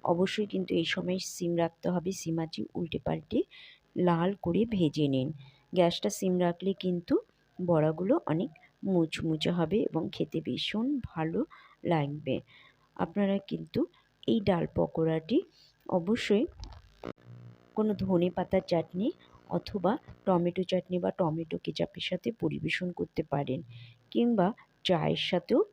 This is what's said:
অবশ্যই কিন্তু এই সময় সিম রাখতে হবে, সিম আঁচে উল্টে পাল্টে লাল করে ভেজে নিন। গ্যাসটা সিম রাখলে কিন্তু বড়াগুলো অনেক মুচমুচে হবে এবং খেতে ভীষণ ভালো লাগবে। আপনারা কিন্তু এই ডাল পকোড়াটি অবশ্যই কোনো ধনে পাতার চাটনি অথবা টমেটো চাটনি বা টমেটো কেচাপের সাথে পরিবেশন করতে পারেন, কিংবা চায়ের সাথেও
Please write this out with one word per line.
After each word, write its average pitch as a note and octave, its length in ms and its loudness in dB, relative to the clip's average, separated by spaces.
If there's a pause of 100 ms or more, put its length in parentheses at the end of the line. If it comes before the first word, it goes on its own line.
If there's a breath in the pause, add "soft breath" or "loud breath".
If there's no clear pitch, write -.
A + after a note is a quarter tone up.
(120)
অবশ্যই F#3+ 400 0
কিন্তু F#3+ 180 -2 (100)
এই E3 140 -2
সময় F3+ 240 -4 (140)
সিম F3 200 -4 (100)
রাখতে - 320 -2
হবে, F3 180 -2
সিম E3 300 -4
আঁচে D#3+ 200 -8 (120)
উল্টে E3+ 320 -4
পাল্টে D#3+ 320 -2 (680 loud breath)
লাল F3 240 2 (120)
করে F3 200 0 (120)
ভেজে D#3 400 2
নিন। C3 140 0 (440 loud breath)
গ্যাসটা F3 380 2
সিম F#3 300 0
রাখলে F3+ 300 0 (140)
কিন্তু F3+ 300 0 (440)
বড়াগুলো E3+ 560 2 (120)
অনেক D#3+ 240 0 (420 soft breath)
মুচমুচে D#3+ 680 2
হবে E3+ 200 2 (100)
এবং D#3+ 140 -2 (100)
খেতে D#3+ 340 -4
ভীষণ G#3 400 -4 (240)
ভালো E3 300 -2 (520 loud breath)
লাগবে। C#3+ 440 0 (600 soft breath)
আপনারা G3 400 0 (140)
কিন্তু E3 300 -4 (460 soft breath)
এই A3+ 120 4 (100)
ডাল E3 160 2 (100)
পকোড়াটি D#3+ 640 2 (480 soft breath)
অবশ্যই G#3 580 0 (1300)
কোনো G#3+ 180 0 (120)
ধনে F3+ 260 4
পাতার F#3 400 0
চাটনি F3 360 0 (440 loud breath)
অথবা F3+ 420 0 (320)
টমেটো F3 400 2
চাটনি F3+ 340 -2
বা F#3 200 0
টমেটো E3 440 -2
কেচাপের - 460 -4
সাথে F3+ 200 -4 (140)
পরিবেশন D#3+ 460 -2 (100)
করতে - 240 -4 (100)
পারেন, C#3+ 280 -2 (500 loud breath)
কিংবা A3+ 360 4 (380 loud breath)
চায়ের D#3 460 2
সাথেও G#3 300 2 (120)